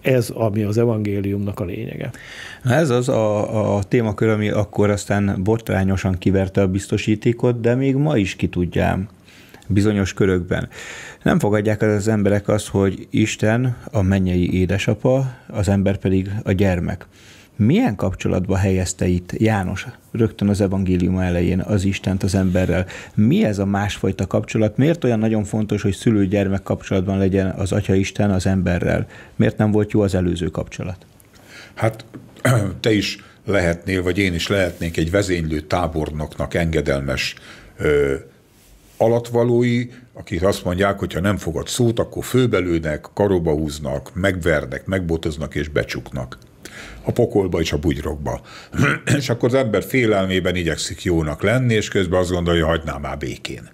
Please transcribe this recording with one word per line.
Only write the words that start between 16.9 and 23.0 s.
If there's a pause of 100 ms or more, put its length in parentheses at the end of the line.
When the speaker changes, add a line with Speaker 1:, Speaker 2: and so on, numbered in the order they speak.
Speaker 2:
Milyen
kapcsolatba
helyezte
itt
János (260)
rögtön
az
evangélium
elején
az
Istent
az
emberrel? (280)